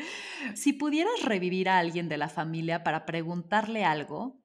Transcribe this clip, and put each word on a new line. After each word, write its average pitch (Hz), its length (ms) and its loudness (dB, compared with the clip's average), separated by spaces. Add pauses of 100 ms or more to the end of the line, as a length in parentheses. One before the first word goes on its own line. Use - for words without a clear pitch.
(560)
Si 285 180 2
pudieras 320 500 2
revivir 185 460 2
a 185 100 8
alguien 170 300 0
de 151 80 -2
la 147 100 0
familia 165 560 -2
para 160 220 0
preguntarle 175 800 -2
algo, 156 600 -2